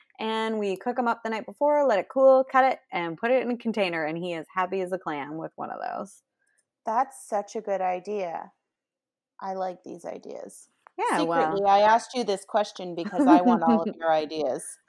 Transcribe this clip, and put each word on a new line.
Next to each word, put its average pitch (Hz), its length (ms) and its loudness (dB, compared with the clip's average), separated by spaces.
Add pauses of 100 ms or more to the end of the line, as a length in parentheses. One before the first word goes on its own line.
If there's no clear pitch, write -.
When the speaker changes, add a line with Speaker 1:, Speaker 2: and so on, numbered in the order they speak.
(200)
Speaker 1:
And 220 400 -2
we 202 180 -4
cook 247 220 -6
'em 247 100 -2
up 233 140 -4
the 220 80 -6
night 220 160 -6
before, 294 400 2
let 214 120 4
it 175 100 -4
cool, 262 360 6
cut 262 200 4
it, 262 140 0 (120)
and 170 260 -4
put 233 140 -2
it 254 120 2
in 233 80 -4
a 240 60 -4
container. 190 480 -2
And 160 120 -4
he 175 160 -6
is 160 200 -8
happy 185 280 -2
as 180 120 -6
a 180 60 -2
clam 147 380 -8
with 160 200 -10
one - 140 -8
of - 100 -10
those. - 420 -10 (600)
Speaker 2:
That's 254 420 -4
such 202 280 -4
a 220 60 -6
good 196 200 -4
idea. 185 720 -6 (880)
I 190 140 -8
like 185 300 -8
these 175 220 -14
ideas. - 640 -14 (280)
Speaker 1:
Yeah, 403 240 0
Speaker 2:
Secretly, 165 400 0
Speaker 1:
well. - 60 0
Speaker 2:
I 202 140 6
asked 220 340 4
you 247 80 -2
this 190 220 -4
question 196 500 -4
because 202 320 0
I - 140 8
want 226 220 4
all 165 200 4
of 202 60 -4
Speaker 1:
<laughs> 170 100 -8
Speaker 2:
your 165 140 2
ideas. 156 760 -4